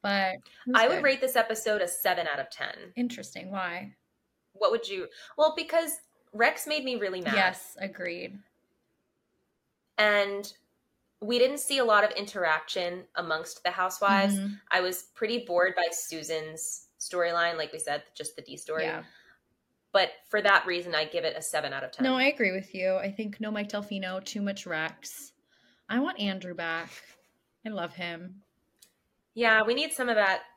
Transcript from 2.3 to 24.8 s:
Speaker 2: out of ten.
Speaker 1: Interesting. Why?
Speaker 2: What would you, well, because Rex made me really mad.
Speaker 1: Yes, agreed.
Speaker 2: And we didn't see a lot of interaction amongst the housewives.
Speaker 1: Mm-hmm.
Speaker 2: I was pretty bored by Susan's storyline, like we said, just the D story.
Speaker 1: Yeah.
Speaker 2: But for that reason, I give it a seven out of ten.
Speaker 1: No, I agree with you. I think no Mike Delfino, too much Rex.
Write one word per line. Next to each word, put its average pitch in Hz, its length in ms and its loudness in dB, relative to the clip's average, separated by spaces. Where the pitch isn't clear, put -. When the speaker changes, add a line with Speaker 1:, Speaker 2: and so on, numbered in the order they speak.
Speaker 2:
out 143 80 -2
of 135 120 -8
ten. - 440 -10
Speaker 1:
Interesting. 214 560 -6
Why? 190 440 -6
Speaker 2:
What 202 180 4
would 226 160 0
you, 190 200 -6
well, 311 200 6
because 320 340 0
Rex 254 340 2
made 294 180 -2
me 247 120 -2
really 190 240 -2
mad. 147 120 0
Speaker 1:
Yes, 185 460 0
agreed. 185 580 -8
Speaker 2:
And 208 560 2
we 240 200 0
didn't 262 180 4
see 277 220 -2
a 254 40 4
lot 208 220 6
of 208 60 2
interaction 196 920 -2
amongst 160 500 -4
the 180 60 2
housewives. 196 640 2
Speaker 1:
Mm-hmm. 196 180 -4
Speaker 2:
I 180 80 4
was 180 340 -2
pretty 233 260 -2
bored 180 360 2
by 175 160 2
Susan's 160 920 -8
storyline, 170 560 0
like 151 160 -4
we 156 60 -10
said, 147 240 -4
just - 220 -10
the - 40 -12
D - 140 -16
story. 156 280 -4
Speaker 1:
Yeah. 160 200 -4
Speaker 2:
But 190 200 6
for 214 120 2
that 196 240 8
reason, 175 300 -2
I 156 80 2
give 160 220 -2
it 156 100 0
a 160 60 -8
seven 147 320 -2
out 135 100 -6
of - 80 -8
ten. - 140 0
Speaker 1:
No, 254 120 4
I 254 80 4
agree 240 280 2
with 196 200 -8
you. 190 220 0
I 196 160 -2
think 208 300 -8
no 214 100 -4
Mike 208 160 -4
Delfino, 190 560 -6
too 202 180 -6
much 196 240 -4
Rex. - 680 -6